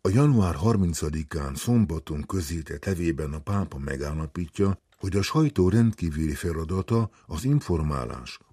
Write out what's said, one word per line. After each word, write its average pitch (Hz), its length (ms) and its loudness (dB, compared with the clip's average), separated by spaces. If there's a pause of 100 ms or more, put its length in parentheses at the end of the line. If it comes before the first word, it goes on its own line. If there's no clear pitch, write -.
A - 80 0
január 110 460 4
harmincadikán 78 1000 0
szombaton 80 720 0
közzétett 80 580 -6
levében 82 480 -2
a 78 60 -8
pápa 95 400 -4
megállapítja, 76 1040 -2 (160)
hogy 95 180 -2
a 98 60 2
sajtó 143 460 4
rendkívüli 85 680 2
feladata 92 760 -2 (160)
az 87 180 -8
informálás, 73 920 -2 (140)